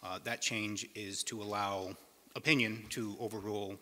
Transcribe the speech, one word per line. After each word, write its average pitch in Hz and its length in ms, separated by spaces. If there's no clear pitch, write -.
Uh, 92 220
that 117 160
change 107 540
is 98 300
to 110 180
allow 101 480
opinion 113 540
to 107 300
overrule 104 600